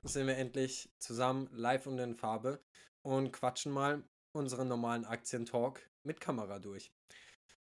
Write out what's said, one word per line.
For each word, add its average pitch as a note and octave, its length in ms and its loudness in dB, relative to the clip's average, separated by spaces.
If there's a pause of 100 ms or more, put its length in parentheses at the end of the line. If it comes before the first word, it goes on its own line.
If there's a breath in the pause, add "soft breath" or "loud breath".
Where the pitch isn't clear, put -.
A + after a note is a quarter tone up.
sind C#3 240 0
wir C3 100 4
endlich C3 640 0
zusammen C3 520 2
live B2+ 360 2
und C3+ 100 -2
in B2 160 0
Farbe A#2 460 0 (440 soft breath)
und C3+ 300 2
quatschen - 380 0
mal C#3+ 320 2 (340)
unseren C3 300 0
normalen A#2 380 2
Aktientalk A#2 840 -2 (160)
mit D#3 160 -6
Kamera G#2 380 -2
durch. G2 320 -12 (720 soft breath)